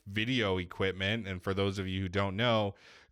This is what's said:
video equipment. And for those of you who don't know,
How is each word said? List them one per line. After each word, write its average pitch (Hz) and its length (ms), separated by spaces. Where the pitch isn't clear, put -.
video 107 500
equipment. 95 720
And 92 140
for 98 120
those 98 260
of 95 80
you 95 160
who 92 60
don't 98 260
know, 110 400